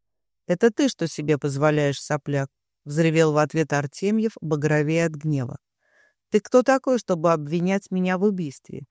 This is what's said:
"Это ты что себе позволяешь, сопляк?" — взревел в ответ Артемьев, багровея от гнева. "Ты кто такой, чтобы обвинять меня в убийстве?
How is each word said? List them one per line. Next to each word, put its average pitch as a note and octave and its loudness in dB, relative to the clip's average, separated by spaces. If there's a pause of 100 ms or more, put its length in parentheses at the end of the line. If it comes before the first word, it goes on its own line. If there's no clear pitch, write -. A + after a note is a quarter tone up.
(480)
"Это A3 2
ты C#4 0
что - -4
себе D3+ -2
позволяешь, C#3+ 0
сопляк?" — C#3+ -4 (360)
взревел D#3 2
в D3+ 2
ответ D3+ 0
Артемьев, G#3 -2 (100)
багровея D3+ 0
от D#3+ -4
гнева. C#3+ -4 (720)
"Ты G#3+ 2
кто B3 4
такой, C4 0
чтобы E3+ 0
обвинять E3+ -2
меня F#3 -2
в F3+ -2
убийстве? F3+ -6